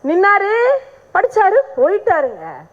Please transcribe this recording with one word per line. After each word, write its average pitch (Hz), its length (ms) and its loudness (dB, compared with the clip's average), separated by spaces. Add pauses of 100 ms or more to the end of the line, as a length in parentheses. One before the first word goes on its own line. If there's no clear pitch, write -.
நின்னாரு, 392 500 0 (600)
படிச்சாரு, 427 440 2 (200)
போயிட்டாருங்க. 294 680 -2 (280)